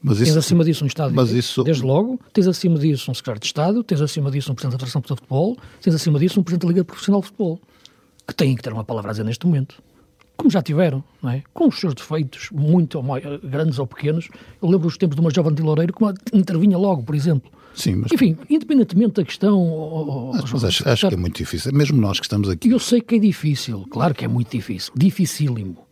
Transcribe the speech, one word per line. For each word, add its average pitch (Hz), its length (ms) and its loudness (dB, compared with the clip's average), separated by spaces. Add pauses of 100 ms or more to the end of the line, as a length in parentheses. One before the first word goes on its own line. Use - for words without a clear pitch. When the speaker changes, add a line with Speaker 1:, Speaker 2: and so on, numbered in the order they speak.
Speaker 1:
Mas 110 180 0
Speaker 2:
Tens 123 100 4
Speaker 1:
isso 156 100 4
Speaker 2:
acima 170 240 2
disso 151 220 0
um - 20 0
estádio, 139 300 -2
Speaker 1:
mas 123 140 4
isso 120 340 0
Speaker 2:
desde 139 180 0
logo, 196 340 0 (140)
tens 185 160 4
acima 170 320 2
disso 143 320 0
um - 20 -2
secretário 113 280 -8
de - 60 -10
Estado, 202 360 0
tens 180 160 -2
acima 143 320 -2
disso 139 220 -4
um - 20 -4
presidente 127 240 -6
da 131 80 -8
Federação 127 140 -4
de - 80 -10
Futebol, 151 480 -2 (240)
tens 170 120 2
acima 151 240 2
disso 175 220 2
um 180 40 2
presidente 170 180 0
da 180 80 0
Liga 175 160 2
Profissional - 340 0
de 190 80 -6
Futebol, 175 320 -4 (640)
que - 80 -14
têm 135 220 2
que 110 80 -8
ter 123 80 -10
uma 110 140 -8
palavra 107 260 -6
a - 0 -
dizer 107 140 -4
neste 117 200 -4
momento. 147 380 -2 (540)
Como 320 120 4
já 180 120 2
tiveram, 147 420 0 (180)
não 127 100 -2
é? 135 120 -4 (100)
Com 339 140 2
os - 100 0
seus 165 160 -2
defeitos, 151 600 -6
muito 156 420 2
ou 143 80 -6
mai-, 131 180 -4 (220)
grandes 139 360 -2
ou 135 60 -2
pequenos. 156 440 -4 (320)
Eu 175 80 0
lembro 175 180 2
os 151 100 -4
tempos 160 200 0
de - 20 -4
uma 165 100 4
jovem 156 240 2
de 147 80 -2
Loureiro 160 300 2
que 208 460 0
intervinha 185 400 4
logo, 180 260 0
por 127 100 -6
exemplo. 147 380 0 (240)
Speaker 1:
Sim, - 220 -2
mas - 140 -2
Speaker 2:
Enfim, 190 260 4 (120)
independentemente 254 680 2
da 190 80 0
questão, 196 380 2
ó, 160 420 -2
ó, 135 280 -6
Speaker 1:
Mas, - 100 -2
mas - 80 -6
Speaker 2:
João, 120 160 -2
Speaker 1:
acho, - 20 2
acho - 160 0
que - 60 0
é 131 220 2
Speaker 2:
sabe? 101 60 -2
Speaker 1:
muito 87 200 -2
difícil. 113 360 -6
Mesmo 143 280 4
nós 98 180 0
que - 60 -10
estamos 101 240 0
aqui 92 200 0
Speaker 2:
Eu 240 100 4
sei 240 200 2
que 233 160 -2
é 226 40 4
difícil, 143 720 -2
claro 170 240 0
que - 100 -8
é - 40 -2
muito 117 200 0
difícil, - 460 -8
dificílimo. 131 840 0 (140)